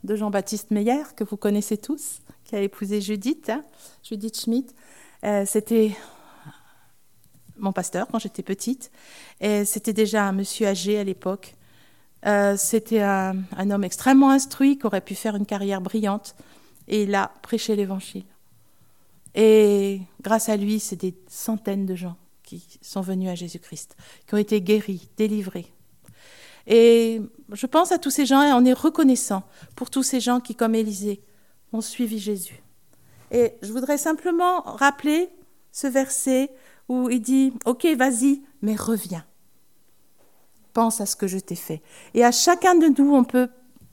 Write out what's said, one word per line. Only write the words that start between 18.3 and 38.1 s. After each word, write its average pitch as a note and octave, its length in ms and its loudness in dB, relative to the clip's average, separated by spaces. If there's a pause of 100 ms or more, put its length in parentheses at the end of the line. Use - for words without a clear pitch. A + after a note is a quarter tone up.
Et G#3 680 4 (200)
grâce A3 280 -2
à G#3+ 80 0
lui, G#3 220 -2
c'est F#3+ 180 -8
des F3+ 180 -6 (120)
centaines G3+ 580 -6
de F#3 100 -4
gens F3 220 -12 (260)
qui - 380 -20
sont - 200 -8
venus F#3 280 -4
à F3+ 60 -6
Jésus-Christ, E3+ 600 -16 (320)
qui - 80 -4
ont - 20 2
été G#3 240 0
guéris, G3+ 540 -2
délivrés. G3+ 580 -4 (960)
Et A3+ 520 6 (320)
je G#3 120 -8
pense E4 260 2
à F4 60 2
tous D#4 120 -4
ces C#4+ 160 0
gens C4+ 180 4
et D4 80 4
on B3 140 6
est B3+ 80 6
reconnaissant B3+ 680 2 (320)
pour - 140 -12
tous C4+ 140 -2
ces B3+ 160 -2
gens B3 220 0
qui, A#3+ 120 -10
comme A3+ 220 0
Élisée, G#3 480 -4 (480)
ont A3 100 -6
suivi A3+ 380 -6
Jésus. G3 420 -8 (720)
Et A#3 220 2 (100)
je G3+ 80 -10
voudrais C4+ 260 -2
simplement E4+ 640 0
rappeler D4 680 0 (420)
ce - 160 -6
verset C4+ 640 0 (380)
où B3+ 200 -2
il B3 120 0
dit, « C4 320 2 (120)
Ok, B3 200 0 (120)
vas-y, C4+ 440 2 (200)